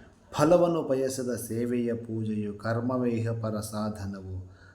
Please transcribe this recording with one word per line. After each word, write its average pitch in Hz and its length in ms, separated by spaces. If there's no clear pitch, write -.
ಫಲವನ್ನು 170 500
ಬಯಸದ 131 520
ಸೇವೆಯ 117 600
ಪೂಜೆಯು 107 600
ಕರ್ಮವೇ 120 560
ಇಹಪರ 113 500
ಸಾಧನವು. 98 920